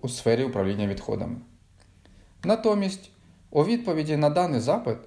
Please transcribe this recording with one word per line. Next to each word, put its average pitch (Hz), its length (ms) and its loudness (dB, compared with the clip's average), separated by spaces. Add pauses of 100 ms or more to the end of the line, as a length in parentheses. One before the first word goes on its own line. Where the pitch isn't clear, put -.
у 123 80 -6
сфері 117 340 0
управління 101 440 -2
відходами. 98 480 -6 (1080)
Натомість, 202 680 0 (420)
у 151 140 4
відповіді 156 520 0
на 147 120 4
даний 156 300 0
запит 139 480 0